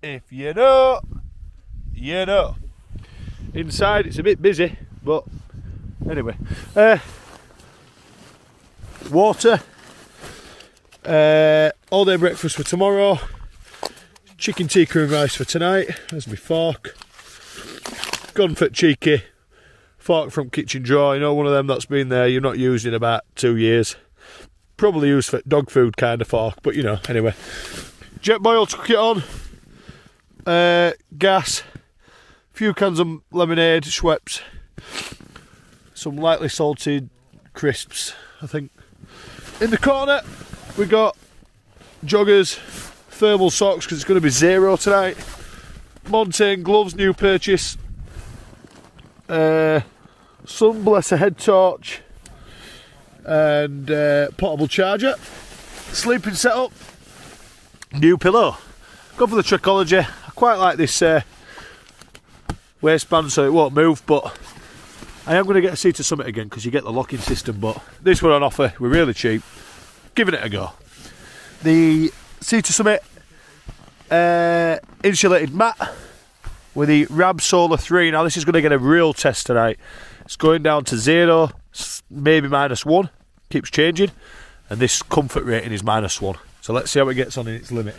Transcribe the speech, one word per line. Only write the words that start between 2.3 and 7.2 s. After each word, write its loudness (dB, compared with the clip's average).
Inside 0
it's -8
a -6
bit 2
busy, 0
but -2
anyway. -8
Uh, 6